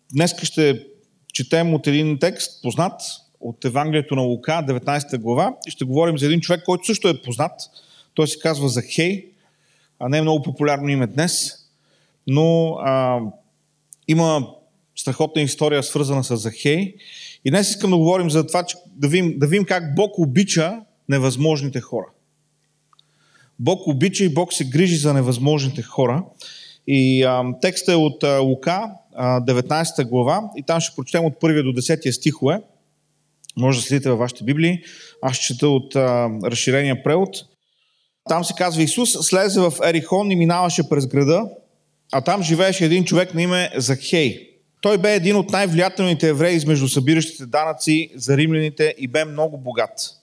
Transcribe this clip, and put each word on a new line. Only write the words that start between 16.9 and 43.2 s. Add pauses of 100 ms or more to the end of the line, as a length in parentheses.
И
днес
искам
да
говорим
за
това,
че (200)
да
видим,
да
видим
как
Бог
обича (280)
невъзможните
хора. (1500)
Бог
обича
и
Бог
се
грижи
за
невъзможните
хора. (640)
И,
а, (160)
текстът
е
от,
а,
Лука, (240)
а,
деветнайсета
глава,
и
там
ще
прочетем
от
първия
до
десетия
стихове. (920)
Може
да
следите
във
вашите
Библии. (440)
Аз
ще
чета
от,
а, (140)
разширения
превод. (920)
Там
се
казва:
Исус
слезе
в (120)
Ерихон
и
минаваше
през
града, (640)
а
там
живееше
един
човек